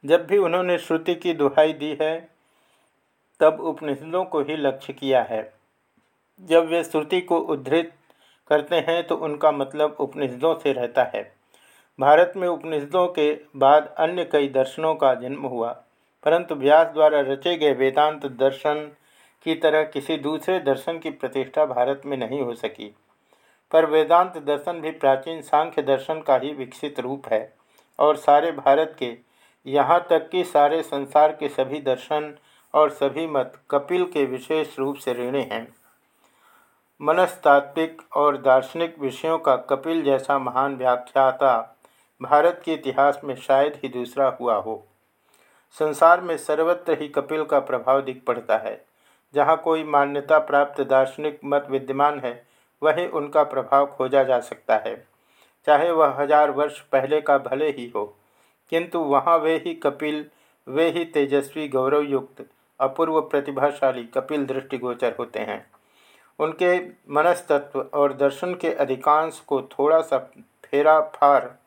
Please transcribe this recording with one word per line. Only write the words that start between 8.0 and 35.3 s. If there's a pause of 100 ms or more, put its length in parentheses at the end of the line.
करते
हैं,
तो
उनका
मतलब
उपनिषदों
से
रहता
है। (640)
भारत
में
उपनिषदों
के (160)
बाद
अन्य
कई
दर्शनों
का
जन्म
हुआ, (420)
परंतु
व्यास
द्वारा
रचे
गए
वेदांत
दर्शन (520)
की
तरह
किसी
दूसरे
दर्शन
की
प्रतिष्ठा
भारत
में
नहीं
हो
सकी। (760)
पर
वेदांत
दर्शन
भी
प्राचीन
सांख्य
दर्शन
का
ही
विकसित
रूप
है (460)
और
सारे
भारत
के, (480)
यहाँ
तक
कि
सारे
संसार
के
सभी
दर्शन (360)
और
सभी
मत (120)
कपिल
के
विशेष
रूप
से
ऋणी